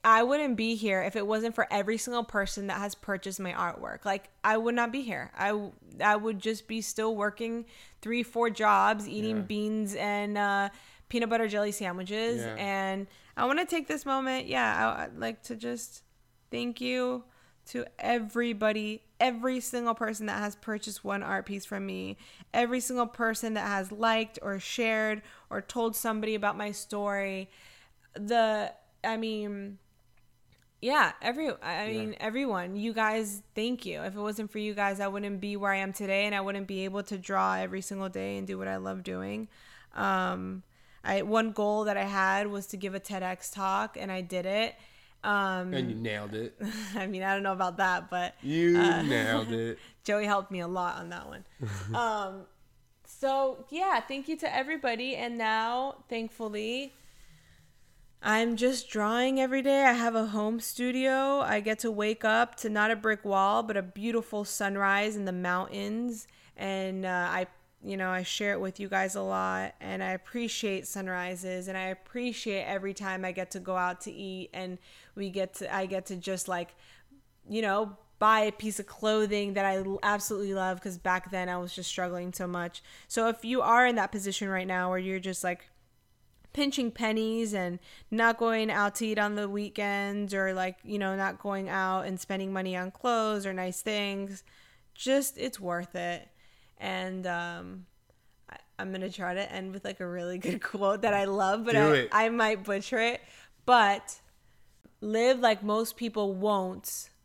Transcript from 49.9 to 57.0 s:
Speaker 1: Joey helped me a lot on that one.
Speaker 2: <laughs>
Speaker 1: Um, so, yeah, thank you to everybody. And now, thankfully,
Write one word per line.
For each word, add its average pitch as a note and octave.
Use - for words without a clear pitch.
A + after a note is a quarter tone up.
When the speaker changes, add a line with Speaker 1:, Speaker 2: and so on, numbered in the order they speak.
Speaker 1:
Joey G#3
helped G3+
me F#3
a E3+
lot F3+
on E3+
that F3
one. -
Speaker 2:
<laughs> G2
Speaker 1:
Um, G#3
so, C4+
yeah, E4
thank C4+
you D#4+
to -
everybody. C4
And A#3+
now, A#3
thankfully, A3+